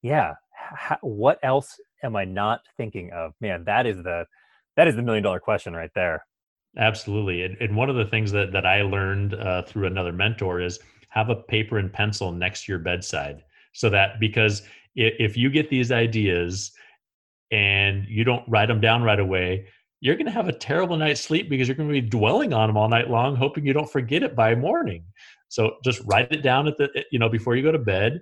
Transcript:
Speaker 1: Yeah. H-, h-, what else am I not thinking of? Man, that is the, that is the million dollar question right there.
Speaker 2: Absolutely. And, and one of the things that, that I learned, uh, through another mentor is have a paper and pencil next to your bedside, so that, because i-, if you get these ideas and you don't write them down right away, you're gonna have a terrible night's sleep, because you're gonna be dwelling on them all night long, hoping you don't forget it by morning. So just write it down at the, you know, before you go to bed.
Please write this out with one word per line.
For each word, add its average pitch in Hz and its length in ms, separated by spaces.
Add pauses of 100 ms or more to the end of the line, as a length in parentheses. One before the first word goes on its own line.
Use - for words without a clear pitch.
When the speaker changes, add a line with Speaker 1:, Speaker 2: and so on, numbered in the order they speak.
Speaker 1:
Yeah. 120 320 (400)
H-, - 180
h-, 151 100
what 120 420
else 135 360 (240)
am 117 120
I 98 100
not 101 360 (160)
thinking 98 360
of? 82 260
Man, 92 260
that 110 200
is 107 120
the, 85 280 (500)
that 165 120
is 143 80
the 117 60
million 110 220
dollar 92 160
question 101 340
right 82 220
there. 87 300 (520)
Speaker 2:
Absolutely. 104 680
And, 92 180
and 104 140
one 127 140
of 135 60
the 113 100
things 110 260
that, 101 200
that 92 140
I 98 160
learned, 98 540
uh, 90 280
through 98 240
another 90 240
mentor 92 480
is 90 200 (300)
have 113 200
a 117 60
paper 110 420
and 95 140
pencil 104 400
next 87 340
to 104 60
your 92 80
bedside, 82 640 (300)
so - 160
that, 98 300
because 107 420 (360)
i-, 113 220
if 110 180
you 123 120
get 151 200
these 127 220
ideas 98 800 (800)
and 98 560
you 110 160
don't 120 240
write 110 200
them 113 140
down 117 220
right 104 160
away, 95 480 (320)
you're 143 160
gonna 262 160
have 208 160
a 160 60
terrible 170 420
night's 156 260
sleep, 175 280
because 131 180
you're 131 80
gonna 151 160
be 139 100
dwelling 123 520
on 110 160
them 107 80
all 107 120
night 117 200
long, 123 260
hoping 143 300
you 135 80
don't 147 180
forget 135 320
it 254 120
by 117 200
morning. 131 480 (460)
So 110 340
just 123 220
write 110 260
it 151 100
down 139 280
at 147 80
the, 139 340
you 131 80
know, 113 80
before 113 300
you 131 60
go 156 100
to 156 60
bed. 110 420